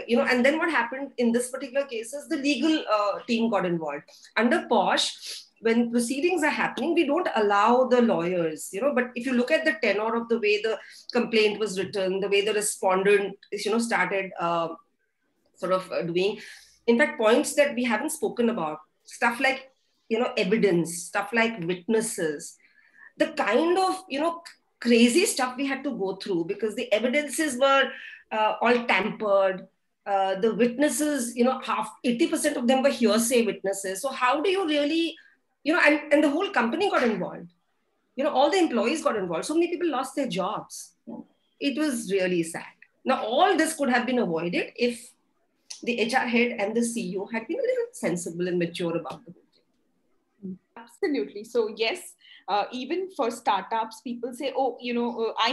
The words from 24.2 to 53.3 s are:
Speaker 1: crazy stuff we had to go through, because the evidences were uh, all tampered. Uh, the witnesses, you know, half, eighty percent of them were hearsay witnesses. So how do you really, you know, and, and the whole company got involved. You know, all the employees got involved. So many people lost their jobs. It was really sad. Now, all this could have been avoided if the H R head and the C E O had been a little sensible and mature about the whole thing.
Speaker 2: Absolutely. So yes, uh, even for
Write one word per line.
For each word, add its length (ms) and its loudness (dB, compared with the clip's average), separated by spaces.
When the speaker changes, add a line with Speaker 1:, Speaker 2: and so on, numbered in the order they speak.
Speaker 1:
crazy 440 6
stuff 300 -2
we 100 -4
had 200 -4
to 60 -4
go 260 -6
through, 260 -2
because 320 -6
the 160 -6
evidences 680 -2
were 320 4
uh, 300 0
all 240 2
tampered. 840 0
Uh, 340 0
the 160 0
witnesses, 800 0
you 80 2
know, 160 2
half, 340 -4
eighty 240 2
percent 300 -2
of 100 -2
them 140 4
were 80 4
hearsay 560 2
witnesses. 560 -4
So 80 -4
how 320 0
do 80 0
you 180 0
really, 480 0
you 100 2
know, 120 2
and, 260 2
and 120 6
the 60 4
whole 200 -2
company 400 0
got 140 2
involved. 480 -4
You 80 -2
know, 80 0
all 180 4
the 80 2
employees 460 2
got 120 0
involved. 300 -4
So 80 -4
many 140 2
people 220 -2
lost 260 -4
their 120 -2
jobs. 640 -6
It 180 -2
was 340 -2
really 320 0
sad. 200 -10
Now, 180 0
all 320 4
this 200 0
could 140 0
have 160 2
been 140 0
avoided 560 -2
if 360 -4
the 160 -2
H 140 -2
R 140 0
head 320 0
and 160 -2
the 80 2
C 280 -4
E 60 -4
O 80 -6
had 220 -8
been 120 -4
a 20 -2
little 300 0
sensible 560 -4
and 120 0
mature 380 -2
about 280 -12
the 60 -20
whole 120 -20
thing. 160 -10
Speaker 2:
Absolutely. 680 -4
So 320 -2
yes, 380 -4
uh, 220 2
even 400 -6
for 200 -2